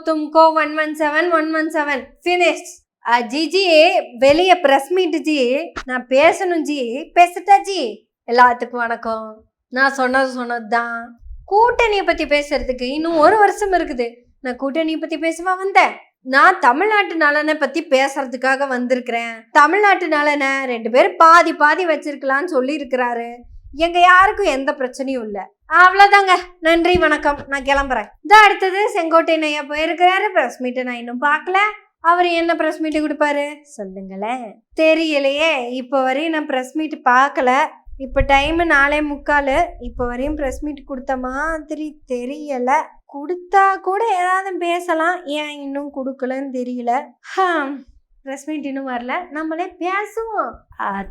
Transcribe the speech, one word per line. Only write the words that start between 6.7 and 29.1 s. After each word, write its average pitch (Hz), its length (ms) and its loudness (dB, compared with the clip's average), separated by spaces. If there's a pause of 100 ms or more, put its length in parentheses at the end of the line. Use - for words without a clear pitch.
பேசட்டா 349 460 4
ஜி? 349 480 -8 (180)
எல்லாத்துக்கும் 240 440 4
வணக்கம். 226 720 -6 (260)
நான் 269 240 2
சொன்னது 262 360 0
சொன்னதுதான். 233 920 -6 (320)
கூட்டணியை 453 540 2
பத்தி 320 200 -2
பேசுறதுக்கு 269 560 -2
இன்னும் 311 360 -4
ஒரு 339 200 6
வருஷம் 403 340 2
இருக்குது. 254 420 -2 (280)
நான் 247 180 -8
கூட்டணியை 311 400 -4
பத்தி 320 200 -8
பேசவா 339 380 -4
வந்தேன்? 381 340 2 (300)
நான் 302 380 2
தமிழ்நாட்டு 359 560 2
நலனை 302 420 0
பத்தி 302 280 -4
பேசுறதுக்காக 269 840 -2
வந்திருக்கிறேன். 233 840 -6
தமிழ்நாட்டு 370 560 4
நலனை 294 400 0 (180)
ரெண்டு 233 240 -6
பேரும் 269 280 2
பாதி 330 360 6
பாதி 311 320 2
வச்சிருக்கலாம்னு 285 600 -2
சொல்லி 285 300 -2
இருக்கிறாரு. 240 600 -4 (380)
எங்க 339 260 -2
யாருக்கும் 370 460 6
எந்த 269 260 0
பிரச்சனையும் 262 520 -6
இல்ல. 202 280 -10 (180)
அவ்வளவுதாங்க. 381 640 6 (240)
நன்றி, 339 380 2
வணக்கம். 302 500 0
நான் 277 160 -6
கிளம்புறேன். 262 440 0 (140)
இதோ 392 140 4
அடுத்தது 403 600 4
செங்கோட்டையன் 330 460 2